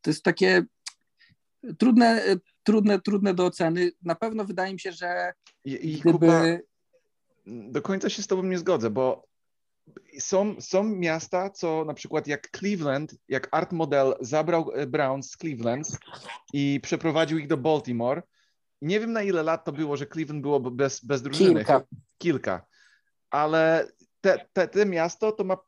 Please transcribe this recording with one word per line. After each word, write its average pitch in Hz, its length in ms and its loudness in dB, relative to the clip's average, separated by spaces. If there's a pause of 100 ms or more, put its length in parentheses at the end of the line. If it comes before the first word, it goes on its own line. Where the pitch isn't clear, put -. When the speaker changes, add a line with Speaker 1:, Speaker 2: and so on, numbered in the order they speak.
Speaker 1:
To 156 80 -2
jest - 120 -4
takie 185 420 4 (1120)
trudne, 226 460 6
e, 190 120 4 (260)
trudne, 208 380 4
trudne 202 340 0
do 180 120 2
oceny. 175 440 0 (120)
Na 170 120 -2
pewno 220 300 -4
wydaje 190 280 -4
mi 180 80 -10
się, 185 120 -8
że 180 400 -4 (320)
Speaker 2:
I, 135 80 -8
i 156 280 -6
Speaker 1:
gdyby 160 180 6
Speaker 2:
Kuba, 165 240 6 (1040)
do 117 360 -8
końca 196 280 -2
się 208 120 -8
z - 40 -8
tobą 185 160 -2
nie 185 160 -2
zgodzę, 151 320 0
bo 127 380 -2 (880)
są, 196 420 -2
są 190 240 -2
miasta, 180 680 -2
co 160 340 -4
na 151 100 -8
przykład 151 320 -6
jak 143 320 -8
Cleveland, 156 560 -4 (140)
jak 127 220 -4
Art 156 220 -2
Model 143 480 2
zabrał, 156 540 0
e, 139 120 -4
Browns 135 440 -2
z - 60 -20
Cleveland 131 600 -6 (540)
i 143 300 0
przeprowadził 160 560 0
ich 147 80 -6
do 156 100 0
Baltimore. 127 680 -2 (600)
Nie 190 180 0
wiem, 233 120 -4
na 220 100 -2
ile 185 200 0
lat 160 220 -2
to 156 80 -6
było, 143 240 -4
że 139 100 -8
Cleveland 151 360 -8
było 143 180 2
bez, 127 440 -2
bez 131 180 -2
drużyny. 160 320 4
Speaker 1:
Kilka. 135 280 4 (360)
Speaker 2:
Kilka. 123 480 -2 (640)
Ale 160 580 2 (320)
te, - 320 2
te, 175 160 0
te 208 180 2
miasto 175 460 0
to 214 120 -4
ma 190 120 -2 (120)